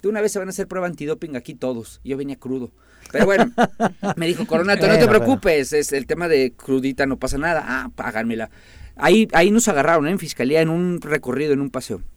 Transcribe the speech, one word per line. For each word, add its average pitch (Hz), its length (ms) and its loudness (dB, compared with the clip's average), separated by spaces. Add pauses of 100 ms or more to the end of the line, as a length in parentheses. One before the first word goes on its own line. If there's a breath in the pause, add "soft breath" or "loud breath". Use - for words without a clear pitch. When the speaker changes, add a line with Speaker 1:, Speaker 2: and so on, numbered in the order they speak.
Speaker 1:
de 190 60 0
una 214 120 -2
vez 208 100 0
se 202 80 -4
van 190 80 -6
a 190 40 -10
hacer 185 160 -6
prueba 180 200 -6
antidoping 151 500 -8
aquí 139 180 -12
todos". 120 480 -8
Y 123 60 -12
yo 135 80 -4
venía 139 180 -8
crudo. 127 360 -8 (420 loud breath)
Pero 214 120 4
bueno, 196 300 2
Speaker 2:
<laughs> 202 600 -2
Speaker 1:
me 165 100 -2
dijo, - 180 -2
"Coronato, 175 400 0
no 160 80 4
te 165 60 6
Speaker 2:
Bueno, - 140 6
pero - 120 6
Speaker 1:
preocupes, 143 480 2
es 147 200 0
el 131 120 -2
tema 165 220 -4
de 131 240 2
crudita, 135 540 -2
no 135 120 -2
pasa 131 200 -4
nada". 156 280 -2
"Ah, 127 300 -6
páganmela". 113 540 -4 (480 soft breath)
Ahí, 208 340 4
ahí 175 200 4
nos 226 180 4
agarraron, 151 380 2
¿eh? 160 40 -2
En 196 80 -2
fiscalía, 147 420 0
en 160 80 2
un 175 320 -2
recorrido, 143 520 -2
en 139 80 0
un 139 80 -4
paseo. 117 320 -8 (160)